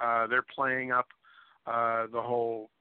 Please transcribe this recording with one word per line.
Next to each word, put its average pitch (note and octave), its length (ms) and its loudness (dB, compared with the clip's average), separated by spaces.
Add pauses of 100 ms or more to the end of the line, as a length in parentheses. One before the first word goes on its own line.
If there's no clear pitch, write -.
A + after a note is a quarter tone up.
Uh, A#2 240 2
they're B2 160 2
playing C3 500 -2
up, B2 160 2 (600)
uh, A2+ 400 0
the A2+ 140 -4
whole A#2 600 -4